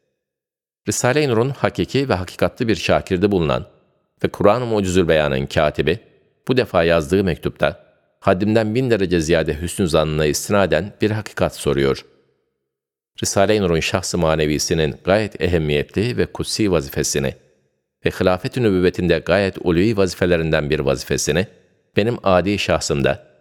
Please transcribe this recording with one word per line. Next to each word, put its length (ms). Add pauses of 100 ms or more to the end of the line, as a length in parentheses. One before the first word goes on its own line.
(880)
Risale-i 400
Nur'un 220
hakiki 580
ve 60
hakikatli 540
bir 80
şakirdi 540
bulunan 360 (580)
ve 40
Kur'an-ı 380
Mucizül 420
Beyan'ın 380
katibi, 540 (480)
bu 80
defa 280
yazdığı 400
mektupta, 680 (260)
haddimden 540
bin 160
derece 300
ziyade 400
hüsnü 280
zannına 380
istinaden 720
bir 100
hakikat 460
soruyor. 480 (1160)
Risale-i 380
Nur'un 200
şahs-ı 380
manevisinin 880
gayet 360
ehemmiyetli 760
ve 100
kutsi 460
vazifesini 600 (720)
ve 40
hilafet-i 520
nübüvvetinde 560
gayet 420
ulvi 360
vazifelerinden 720
bir 80
vazifesini, 680 (500)
benim 260
adi 360
şahsımda 680 (140)